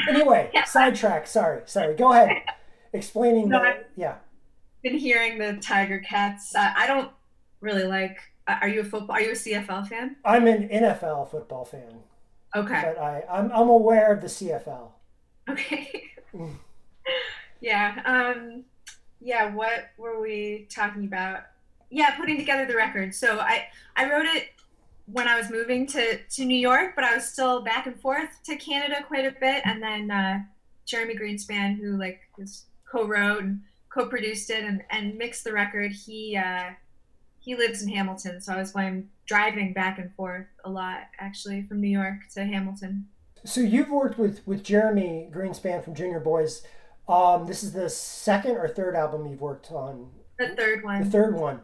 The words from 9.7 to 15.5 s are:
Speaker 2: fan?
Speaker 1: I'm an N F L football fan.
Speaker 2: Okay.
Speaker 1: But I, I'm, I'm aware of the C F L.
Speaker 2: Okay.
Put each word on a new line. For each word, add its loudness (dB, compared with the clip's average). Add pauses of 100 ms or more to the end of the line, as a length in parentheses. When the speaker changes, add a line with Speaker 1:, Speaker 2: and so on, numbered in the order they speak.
Speaker 2:
fan? -8
Speaker 1:
I'm 8
an 4
N 2
F 2
L -4
football -10
fan. -18 (560)
Speaker 2:
Okay. 0
Speaker 1:
But -2
I, -4
I'm, 0
I'm 6
aware 8
of 0
the -8
C -6
F -6
L. -14 (540)
Speaker 2:
Okay. -6 (180)